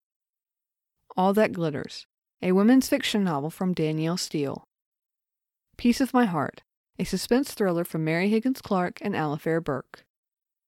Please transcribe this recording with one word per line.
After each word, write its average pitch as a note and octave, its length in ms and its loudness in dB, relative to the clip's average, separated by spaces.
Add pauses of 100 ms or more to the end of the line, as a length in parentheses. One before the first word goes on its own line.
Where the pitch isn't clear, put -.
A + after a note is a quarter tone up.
(1160)
All F#3 180 2
That G#3+ 200 4
Glitters, - 540 -6 (340)
a F3+ 120 2
women's A3+ 360 6
fiction A3 340 0
novel D#3 280 -2
from F#3 240 -4
Danielle D#3+ 420 -2
Steele. - 500 -6 (1080)
Piece A#3+ 240 2
of C4 100 0
My B3 140 4
Heart, E3 380 -4 (340)
a F#3 60 -4
suspense A#3 500 0
thriller F3 300 0
from E3 200 -4
Mary E3 240 0
Higgins A3 360 0
Clark F3+ 380 -2
and G3+ 120 -4
Alifair D#3 500 -2
Burke. - 420 -8 (640)